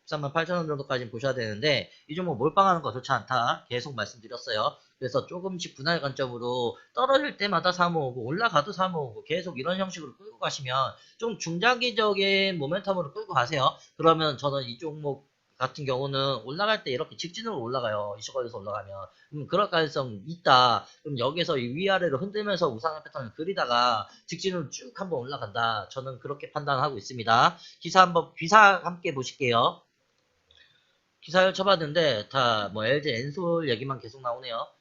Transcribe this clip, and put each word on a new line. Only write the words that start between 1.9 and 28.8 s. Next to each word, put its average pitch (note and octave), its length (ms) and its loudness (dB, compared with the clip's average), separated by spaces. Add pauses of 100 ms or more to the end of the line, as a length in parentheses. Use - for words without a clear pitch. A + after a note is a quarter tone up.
이 D3+ 60 -10
종목 E3+ 240 -4
몰빵하는 E3+ 460 4
거 A#2 100 -4
좋지 B2+ 180 -6
않다. B2+ 580 0
계속 B2 260 -6
말씀드렸어요. A2+ 800 -4 (220)
그래서 C3 280 -2
조금씩 F3+ 480 -8
분할 D3+ 260 -2
관점으로 B2 760 -2 (160)
떨어질 C4+ 440 2
때마다 F#3 340 0
사 F3 180 2
모으고 C3+ 360 -2
올라가도 F3+ 480 0
사 F#3 160 0
모으고 C3+ 340 -6
계속 E3+ 340 -4
이런 F3+ 220 -2
형식으로 E3+ 380 -8
끌고 G#3 220 -20
가시면 C#3 360 -4 (420)
좀 A3+ 220 -4
중장기적인 G3 1200 2
모멘텀으로 F#3 540 -2
끌고 G3+ 200 -8
가세요. C#3 440 2 (180)
그러면 D#3+ 420 4
저는 C#3 280 -2
이 A#2 120 -12
종목 D3+ 520 -8 (280)
같은 C3 280 -4
경우는 C3+ 600 -2
올라갈 G#3 400 -2
때 C#3 60 -4
이렇게 B2 260 -6
직진으로 G3 440 -8
올라가요. G#2+ 560 -4
이 A2 40 -16
시간에서 A#2+ 360 -6
올라가면. G2 400 -10 (380)
음, C#3+ 120 -8
그럴 G3 220 0
가능성 C#3 560 -2
있다. B2+ 600 4 (180)
그럼 C#3+ 160 -6
여기서 D3+ 380 0
이 A#2+ 180 -4
위아래로 F3+ 420 0
흔들면서 G3 520 -2
우상향 D3+ 340 -6
패턴을 A#2+ 320 -12
그리다가 B2 720 0 (180)
직진으로 F3 440 -4
쭉 B3 300 -16
한번 F3 200 -4
올라간다. A#2 680 -4
저는 B2+ 300 -10
그렇게 C#3+ 320 -10
판단하고 C#3 460 -2
있습니다. A#2+ 600 2 (240)
기사 F3 200 6
한번, F3 360 4
기사 G3 460 8